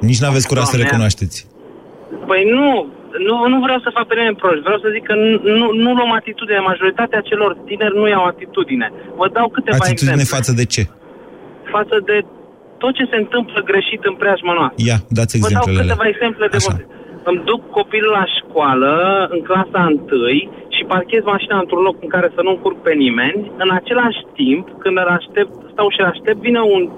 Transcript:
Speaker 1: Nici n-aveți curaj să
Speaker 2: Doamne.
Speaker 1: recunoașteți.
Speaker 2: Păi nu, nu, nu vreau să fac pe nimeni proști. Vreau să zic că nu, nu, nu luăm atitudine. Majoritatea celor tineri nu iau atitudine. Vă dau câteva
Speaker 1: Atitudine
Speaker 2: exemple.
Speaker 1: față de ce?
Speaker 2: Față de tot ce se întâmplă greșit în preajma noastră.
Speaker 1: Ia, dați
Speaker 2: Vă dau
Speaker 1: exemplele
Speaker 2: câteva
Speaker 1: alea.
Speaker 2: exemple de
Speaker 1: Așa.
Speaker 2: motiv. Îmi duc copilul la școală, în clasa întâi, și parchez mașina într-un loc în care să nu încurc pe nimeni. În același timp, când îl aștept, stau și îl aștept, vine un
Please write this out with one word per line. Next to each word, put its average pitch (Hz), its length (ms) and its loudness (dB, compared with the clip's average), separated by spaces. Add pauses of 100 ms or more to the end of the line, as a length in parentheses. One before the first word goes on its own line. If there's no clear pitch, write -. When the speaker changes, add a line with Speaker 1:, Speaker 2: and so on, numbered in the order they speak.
(120)
Speaker 1:
Nici 117 120 2
n-aveți 135 280 2
curaj 131 120 2
să 120 80 0
Speaker 2:
Doamne. 123 160 2
Speaker 1:
recunoașteți. 107 500 0 (920)
Speaker 2:
Păi 190 120 2 (160)
nu, 285 100 4 (600)
nu, 226 80 2 (180)
nu 262 120 4
vreau 262 200 0
să 240 120 0
fac 233 100 0
pe 226 120 0
nimeni 220 240 0
proști. 156 240 0
Vreau 208 160 0
să 220 120 0
zic 220 140 -6
că 214 40 0 (120)
nu, 220 120 4 (220)
nu, 233 60 2 (180)
nu 240 60 4 (100)
luăm 240 120 2 (100)
atitudine. 214 380 -4 (120)
Majoritatea 190 580 0
celor 208 220 2 (180)
tineri 202 320 -2
nu 214 120 4
iau 190 100 2 (100)
atitudine. 143 540 -4 (320)
Vă 185 80 2 (100)
dau 240 100 2 (100)
câteva 220 240 0
Speaker 1:
Atitudine 135 400 0
Speaker 2:
exemple. 135 160 0
Speaker 1:
față 127 140 -2 (100)
de 117 120 2
ce? 113 80 -2 (960)
Speaker 2:
Față 208 200 0 (140)
de 208 80 2 (640)
tot 262 180 0
ce 262 120 2
se 233 120 0
întâmplă 233 340 -4 (140)
greșit 190 380 0
în 185 120 -6
preajma 180 380 0
noastră. 131 200 -2 (100)
Speaker 1:
Ia, 113 80 2 (200)
dați 113 200 0
Speaker 2:
Vă - 40 4
dau 107 80 2
Speaker 1:
exemplele 95 340 2
Speaker 2:
câteva 87 200 0
Speaker 1:
alea. 214 120 2
Speaker 2:
exemple 220 380 -2
de 202 80 2
Speaker 1:
Așa. 190 100 0
Speaker 2:
motiv. - 140 -4 (440)
Îmi 180 200 0
duc 233 120 0 (180)
copilul 214 400 0
la 185 60 0 (140)
școală, 139 540 2 (400)
în 170 160 -2
clasa 185 320 0 (120)
întâi, 135 460 0 (360)
și - 160 0
parchez 190 320 0 (100)
mașina 202 300 -2
într-un 175 240 0
loc 185 80 0 (100)
în 156 100 -8
care 175 200 2
să 175 100 -2
nu 190 100 2
încurc 190 220 -4 (100)
pe 165 60 2 (120)
nimeni. 127 340 0 (240)
În 190 60 2 (100)
același 240 420 0 (180)
timp, 143 240 2 (180)
când 185 220 0
îl 175 60 2 (100)
aștept, 196 340 -2 (200)
stau 208 200 0
și - 80 -2
îl 180 120 4
aștept, 214 340 -2
vine 240 140 2 (140)
un 185 60 2 (160)